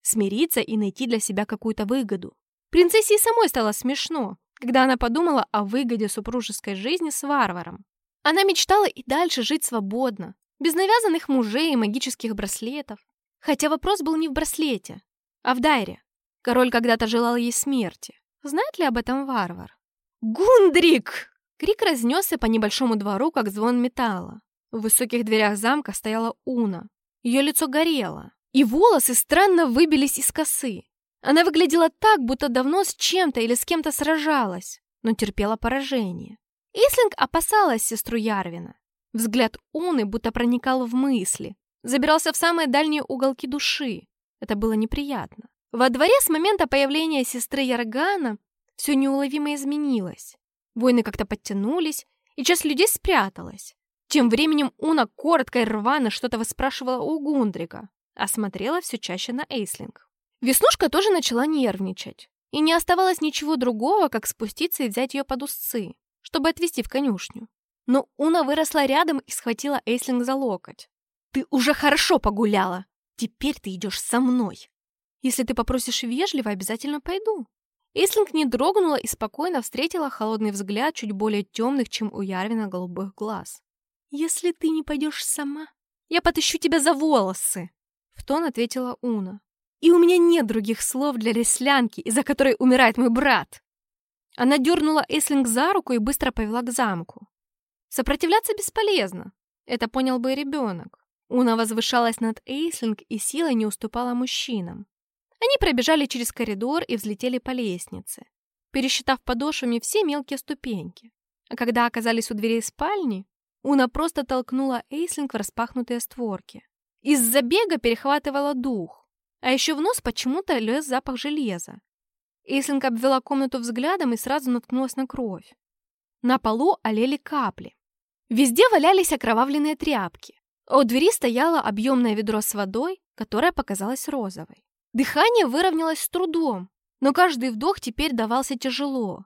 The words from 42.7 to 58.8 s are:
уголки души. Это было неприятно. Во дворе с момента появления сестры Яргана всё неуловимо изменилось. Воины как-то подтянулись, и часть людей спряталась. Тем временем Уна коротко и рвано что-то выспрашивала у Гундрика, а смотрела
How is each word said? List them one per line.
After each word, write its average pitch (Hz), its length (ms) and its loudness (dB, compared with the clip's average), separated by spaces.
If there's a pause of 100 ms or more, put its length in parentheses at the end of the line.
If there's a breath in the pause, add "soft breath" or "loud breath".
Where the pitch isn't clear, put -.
уголки 262 440 -4
души. 254 640 -6 (320)
Это 214 160 -4
было 220 160 0
неприятно. 226 760 -4 (220)
Во 247 200 4
дворе 302 300 4
с - 80 0
момента 339 380 2
появления 277 580 2
сестры 269 380 -4
Яргана 254 760 -2 (380)
всё 285 180 -2
неуловимо 277 600 0
изменилось. 277 840 -4 (380)
Воины 240 280 4
как-то 208 240 -4
подтянулись, 247 800 -4 (300)
и 262 80 -8
часть 339 200 2
людей 302 240 2
спряталась. 196 840 -2 (340)
Тем 247 220 4
временем 294 480 2
Уна 302 280 2
коротко 277 540 0
и 226 40 4
рвано 220 460 0
что-то 233 280 -6
выспрашивала 254 640 -4
у 311 180 -2
Гундрика, 220 680 -2 (260)
а - 120 -4
смотрела 214 540 -4